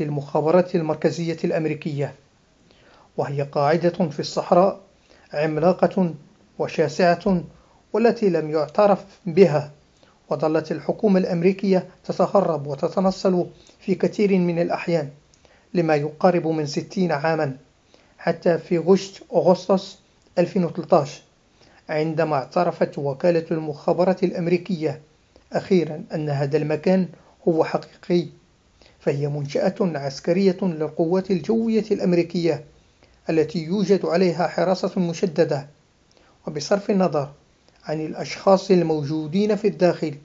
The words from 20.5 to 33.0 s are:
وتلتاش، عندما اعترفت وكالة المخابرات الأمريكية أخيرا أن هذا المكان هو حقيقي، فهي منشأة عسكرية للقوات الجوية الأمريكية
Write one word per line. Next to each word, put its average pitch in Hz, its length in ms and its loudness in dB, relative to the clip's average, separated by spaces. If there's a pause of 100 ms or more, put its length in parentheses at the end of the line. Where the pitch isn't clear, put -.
وتلتاش، 156 580 0 (680)
عندما 156 460 0
اعترفت 170 600 -2
وكالة 160 540 0
المخابرات 165 720 -2
الأمريكية 175 800 -2 (520)
أخيرا 156 500 -2 (100)
أن 151 160 -4
هذا 143 280 -2
المكان 156 500 2 (400)
هو 160 160 2
حقيقي، - 640 -2 (720)
فهي 143 280 -2
منشأة 147 540 -2
عسكرية 175 800 0
للقوات 170 720 -2
الجوية 220 600 0
الأمريكية 170 720 0 (680)